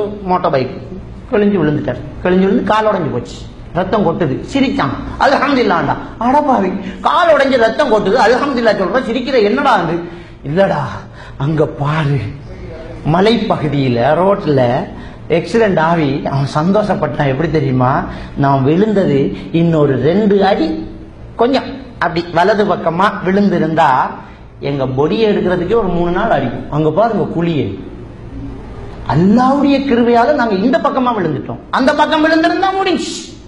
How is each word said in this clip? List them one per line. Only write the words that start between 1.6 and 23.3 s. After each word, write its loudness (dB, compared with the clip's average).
கிழிஞ்சு 2
விழுந்து 2
கால் 2
உடைஞ்சு 0
போச்சு, -6
ரத்தம் 0
கொட்டுது, -2
சிரிச்சான், 0
"அல்ஹம்துலில்லாஹ்டா." 2
அடப்பாவி, 0
கால் 4
உடைஞ்சு 4
ரத்தம் 2
கொட்டுது, 2
"அல்ஹம்துலில்லாஹ்" 2
சொல்ற, 0
சிரிக்கிற, 0
என்னடா 2
அது? 0
"இல்லடா, 0
அங்க 0
பாரு, -2
மலைப்பகுதியில 2
ரோட்ல 2
ஆக்சிடென்ட் 2
ஆகி 2
அவன் -2
சந்தோஷப்பட்டான். 0
எப்படி 0
தெரியுமா? 2
நான் 2
விழுந்தது 2
இன்னொரு 2
ரெண்டு 4
அடி 0
கொஞ்சம் 2
அப்படி -2
வலது 2
பக்கமா 0
விழுந்திருந்தா 2